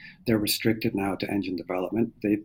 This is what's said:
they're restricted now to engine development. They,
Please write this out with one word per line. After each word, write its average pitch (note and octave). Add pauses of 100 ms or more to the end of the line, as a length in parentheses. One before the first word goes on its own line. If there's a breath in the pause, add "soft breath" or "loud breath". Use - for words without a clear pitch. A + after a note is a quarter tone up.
(260 loud breath)
they're A2+
restricted A2
now G2
to G2
engine F#2
development. F#2
They, G#2